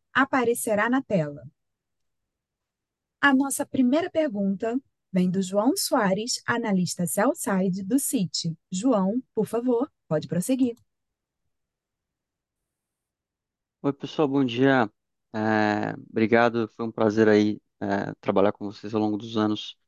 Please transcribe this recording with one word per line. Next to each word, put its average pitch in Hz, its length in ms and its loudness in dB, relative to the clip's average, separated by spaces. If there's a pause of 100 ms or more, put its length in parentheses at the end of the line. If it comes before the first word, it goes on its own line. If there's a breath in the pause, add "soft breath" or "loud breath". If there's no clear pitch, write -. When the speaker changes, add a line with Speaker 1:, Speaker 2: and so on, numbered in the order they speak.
(140)
Speaker 1:
aparecerá 240 760 0
na 262 120 2
tela. 147 420 -4 (1800)
A 277 140 4
nossa 277 320 0
primeira 277 460 0
pergunta 226 680 -2 (320)
vem 185 200 2
do 190 100 0
João 202 340 0
Soares, 220 680 0
analista 190 640 -2
sell-side 196 760 0
do 208 140 0
Citi. 185 580 -2 (160)
João, 202 480 0 (140)
por 214 140 0
favor, 240 440 -2 (160)
pode 156 200 -2
prosseguir. 247 480 -2 (3000)
Speaker 2:
Oi, 139 120 0
pessoal, 147 340 -2
bom 135 180 2
dia. 127 460 2 (420)
É, 107 600 0 (120)
obrigado, 117 680 2
foi 117 100 -6
um 113 60 -6
prazer 110 360 4
aí, 107 320 4 (200)
é, 101 420 -4
trabalhar 101 300 2
com - 140 -10
vocês 104 280 -12
ao 107 80 0
longo 107 160 -2
dos 113 200 -8
anos. 107 380 -2 (120)